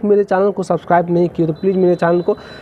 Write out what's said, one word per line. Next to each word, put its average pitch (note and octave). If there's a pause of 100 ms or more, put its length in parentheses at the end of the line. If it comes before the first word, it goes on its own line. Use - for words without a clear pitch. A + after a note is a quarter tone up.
मेरे G3+
चैनल G3
को F#3+
सब्सक्राइब F3
नहीं F3
किए, E3+
तो D#3+
प्लीज़ F#3
मेरे F3+
चैनल F3
को G3+ (260)